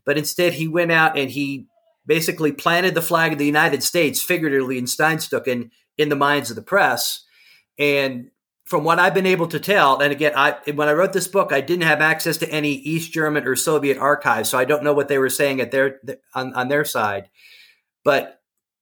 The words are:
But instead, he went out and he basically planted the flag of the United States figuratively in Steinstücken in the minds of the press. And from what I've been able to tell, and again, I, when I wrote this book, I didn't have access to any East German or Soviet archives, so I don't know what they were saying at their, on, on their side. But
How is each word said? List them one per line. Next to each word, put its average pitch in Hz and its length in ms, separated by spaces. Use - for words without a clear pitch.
But 143 120
instead, 165 360
he 160 140
went 170 240
out 160 260
and 135 120
he 139 380
basically 160 460
planted 175 440
the 165 60
flag 165 300
of 147 60
the 143 80
United 147 380
States 151 380
figuratively 139 560
in 123 80
Steinstücken 131 840
in 151 120
the 143 60
minds 139 340
of 113 60
the 110 60
press. 143 600
And 139 540
from 160 180
what 165 160
I've 180 140
been 190 120
able 175 220
to 151 120
tell, 151 400
and 143 120
again, 147 240
I, 147 200
when 147 140
I 151 60
wrote 180 200
this 180 140
book, 190 240
I 139 100
didn't 170 220
have 151 180
access 160 360
to - 140
any 147 220
East 160 380
German 151 360
or 127 80
Soviet 143 420
archives, 131 520
so 135 80
I 127 80
don't 147 180
know 147 100
what 139 140
they 139 100
were 131 120
saying 135 300
at 120 120
their, 135 280
on, 131 200
on 127 140
their 147 180
side. 101 440
But - 380